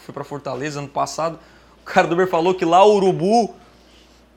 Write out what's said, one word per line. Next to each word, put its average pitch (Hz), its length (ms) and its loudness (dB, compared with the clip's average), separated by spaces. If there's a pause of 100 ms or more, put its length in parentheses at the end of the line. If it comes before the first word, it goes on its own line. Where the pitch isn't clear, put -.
fui - 80 -16
pra 127 100 -12
Fortaleza 139 560 -10
ano 143 100 -10
passado, 151 500 -6 (420)
o - 40 -20
cara 185 220 0
do 160 60 -6
Uber 180 160 0
falou 175 260 0
que 185 100 -6
lá 175 200 6
o 208 100 6
urubu, 190 600 0 (840)